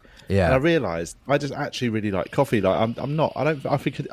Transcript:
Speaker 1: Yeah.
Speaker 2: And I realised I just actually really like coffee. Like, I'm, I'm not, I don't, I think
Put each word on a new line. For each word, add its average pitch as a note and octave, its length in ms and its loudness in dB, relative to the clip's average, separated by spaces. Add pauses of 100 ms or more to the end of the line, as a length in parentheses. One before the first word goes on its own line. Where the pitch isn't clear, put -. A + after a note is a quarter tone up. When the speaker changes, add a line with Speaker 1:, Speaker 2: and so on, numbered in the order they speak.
(300)
Speaker 1:
Yeah. F#2+ 160 4
Speaker 2:
And E2 80 4
I C3 40 6
realised A#2 600 0 (100)
I C#3+ 100 2
just C#3+ 160 -4
actually B2+ 360 -4
really G#2+ 220 -2
like F2+ 200 -2
coffee. C3 300 2
Like, F#2+ 180 4
I'm, A2+ 180 0
I'm C#3+ 200 -4
not, D3 180 0
I C3 80 -2
don't, D3 220 -2
I C#3 120 0
think C#3 360 -4